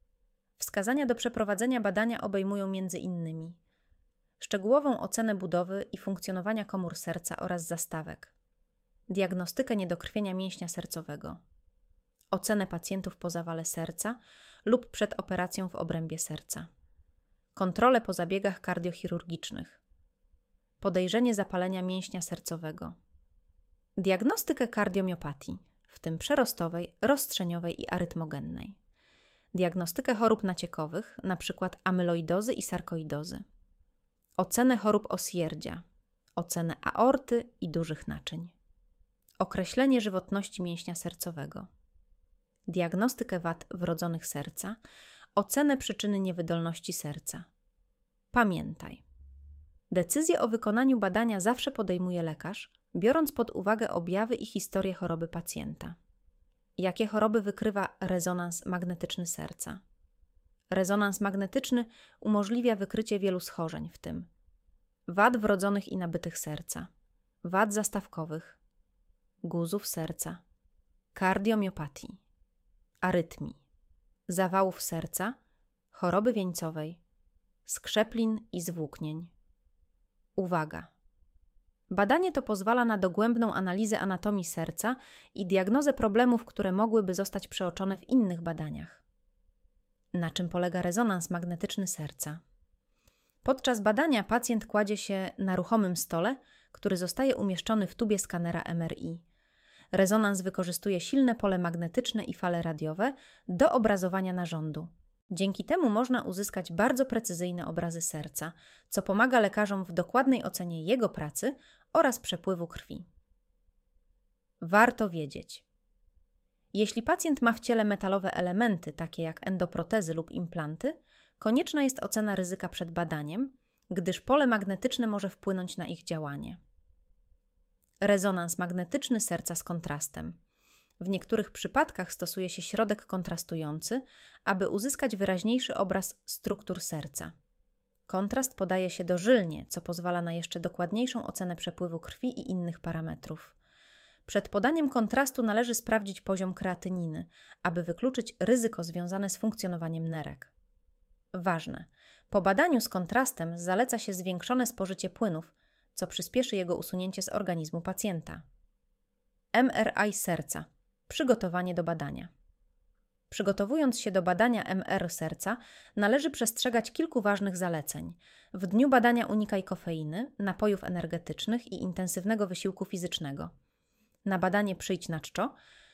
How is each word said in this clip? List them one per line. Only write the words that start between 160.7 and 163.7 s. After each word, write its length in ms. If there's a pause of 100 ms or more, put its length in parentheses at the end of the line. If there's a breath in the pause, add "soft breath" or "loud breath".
Przygotowanie 680
do 100
badania. 440 (1000)
Przygotowując 720